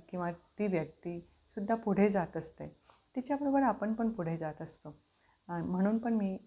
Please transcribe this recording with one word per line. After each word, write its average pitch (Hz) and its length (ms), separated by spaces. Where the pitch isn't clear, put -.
किंवा 175 240
ती - 340
व्यक्तीसुद्धा 175 1080
पुढे 208 340
जात 190 280
असते, 151 320
तिच्याबरोबर 277 460
आपण 220 300
पण 226 180
पुढे 165 260
जात 160 260
असतो. 156 340
अ, 175 80
म्हणून 185 420
पण 233 160
मी, 196 320